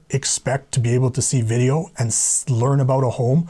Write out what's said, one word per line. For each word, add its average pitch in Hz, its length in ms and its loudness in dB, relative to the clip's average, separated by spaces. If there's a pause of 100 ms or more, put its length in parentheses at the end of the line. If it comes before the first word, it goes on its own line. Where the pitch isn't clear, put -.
(100)
expect - 600 -4
to 131 80 0
be 120 140 2
able 127 160 2
to 123 120 -2
see 127 200 0
video 123 560 0
and 120 100 0
s-, - 400 -2
learn 139 320 2
about 131 240 2
a 120 60 0
home 131 400 2